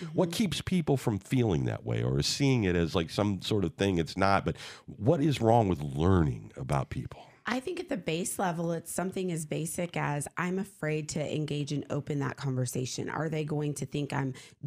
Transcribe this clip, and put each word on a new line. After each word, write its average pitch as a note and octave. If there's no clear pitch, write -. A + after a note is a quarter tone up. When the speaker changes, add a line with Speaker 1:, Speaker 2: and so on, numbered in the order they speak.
Speaker 1:
What F3
Speaker 2:
Mm-hmm. E3+
Speaker 1:
keeps G3
people D#3+
from G#2
feeling G#2
that G#1+
way A#1
or C2
seeing C3+
it F2+
as, E2+
like, E2
some G2+
sort G#2
of E2
thing G2
it's D#2+
not? F#2+
But E2
what B2
is C#3+
wrong A2+
with E2
learning D2
about C2+
people? -
Speaker 2:
I A#3+
think F4
at -
the C4
base F3
level, E3+
it's E3
something F#3
as D#3+
basic D#3+
as, D3
"I'm F3+
afraid D#3
to -
engage D3
and C#3
open C#3+
that C3+
conversation. B2+
Are D#3+
they D#3
going D3
to C#3+
think C#3+
I'm C3+